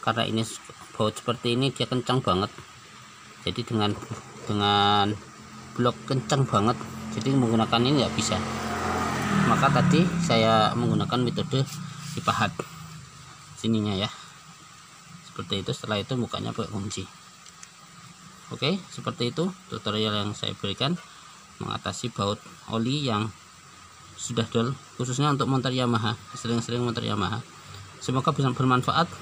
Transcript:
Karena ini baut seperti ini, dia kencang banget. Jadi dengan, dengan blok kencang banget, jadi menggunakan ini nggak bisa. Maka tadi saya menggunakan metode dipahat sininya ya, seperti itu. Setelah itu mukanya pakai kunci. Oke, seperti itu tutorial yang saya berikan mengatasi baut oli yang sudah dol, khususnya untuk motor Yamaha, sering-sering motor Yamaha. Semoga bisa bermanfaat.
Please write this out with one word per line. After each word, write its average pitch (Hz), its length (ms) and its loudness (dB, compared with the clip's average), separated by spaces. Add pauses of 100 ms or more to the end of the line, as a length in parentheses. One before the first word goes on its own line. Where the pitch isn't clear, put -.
Karena 113 240 2
ini 113 160 0 (500)
baut 110 220 0
seperti 120 400 0
ini, 131 160 2
dia 123 160 -2
kencang 127 320 0
banget. 98 320 2 (880)
Jadi 92 220 -2
dengan, 104 320 0 (480)
dengan 104 720 4 (560)
blok 123 320 2
kencang 135 400 2
banget, 113 320 4 (400)
jadi 135 180 0
menggunakan 117 480 4
ini 131 220 4
nggak 87 100 -2
bisa. 107 220 0 (1120)
Maka 127 240 4
tadi 143 320 6 (160)
saya 110 560 6
menggunakan 117 480 2
metode 123 400 0 (480)
dipahat - 400 0 (1040)
sininya 107 400 0
ya, 101 160 0 (1200)
seperti 98 320 -6
itu. - 80 -4
Setelah 107 260 -4
itu 98 220 -4
mukanya 107 320 -4
pakai 110 180 -6
kunci. 101 380 -6 (1500)
Oke, 143 240 0 (160)
seperti 123 400 -4
itu 175 160 0 (160)
tutorial 107 560 -2
yang 101 80 -2
saya 104 240 -6
berikan 120 400 -2 (640)
mengatasi - 560 -6
baut 101 240 -2 (320)
oli 123 320 -2
yang 107 240 0 (880)
sudah 113 320 -2
dol, 117 240 0 (240)
khususnya 127 400 0
untuk 131 160 0
motor 131 240 2
Yamaha, 117 400 2 (240)
sering-sering 117 480 -2
motor 117 160 -2
Yamaha. 107 400 -2 (560)
Semoga 135 320 0
bisa 139 240 2
bermanfaat. 131 560 2 (120)